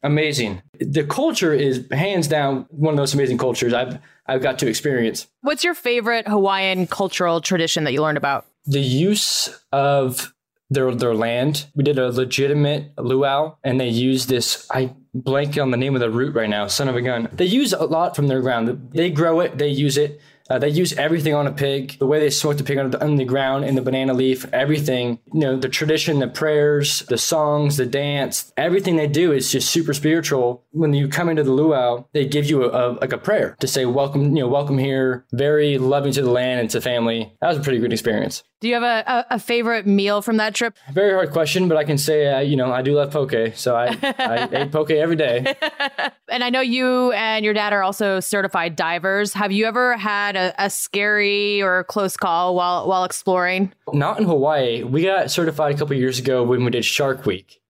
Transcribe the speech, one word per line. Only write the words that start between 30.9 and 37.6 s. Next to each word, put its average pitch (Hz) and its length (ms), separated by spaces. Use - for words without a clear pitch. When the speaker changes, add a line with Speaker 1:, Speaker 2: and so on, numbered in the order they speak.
Speaker 1:
you 143 160
come 170 220
into 156 140
the 135 80
luau, 131 600
they 143 140
give 147 180
you 143 200
a, 120 40
a, 123 320
like, 127 140
a - 40
prayer 170 420
to 139 60
say, 127 200
"Welcome, 139 500
you 147 60
know, 123 60
welcome 143 280
here, 131 560
very 143 460
loving 135 340
to 135 80
the 127 100
land 123 300
and 113 100
to 120 120
family." 117 580
That 160 80
was 170 80
a 143 60